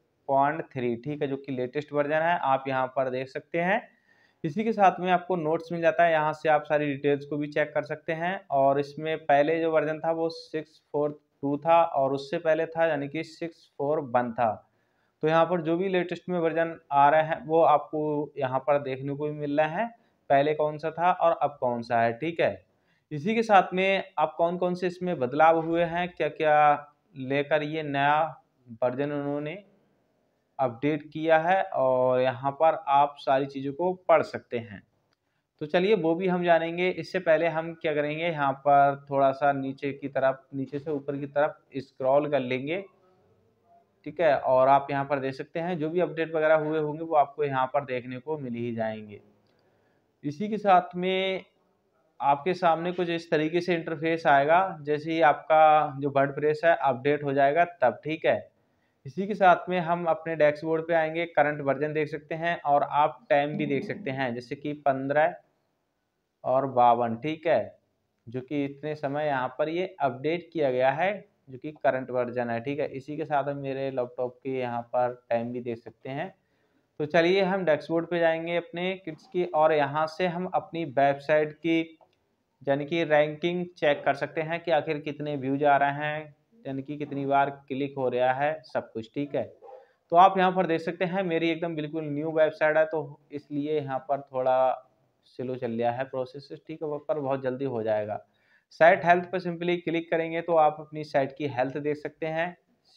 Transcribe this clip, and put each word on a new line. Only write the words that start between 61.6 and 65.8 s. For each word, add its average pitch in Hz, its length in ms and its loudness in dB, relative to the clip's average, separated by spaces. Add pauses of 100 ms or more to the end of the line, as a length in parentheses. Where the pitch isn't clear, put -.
वर्जन 139 320 -2
देख 147 160 -2
सकते 156 260 -10
हैं 165 280 -4
और 143 220 4
आप 151 340 0 (120)
टाइम 147 260 2
भी 151 100 -2
देख 139 180 -2
सकते 127 260 -8
हैं, 131 240 -4
जैसे 123 220 -10
कि 147 240 -8
पन्द्रह 143 540 0 (1120)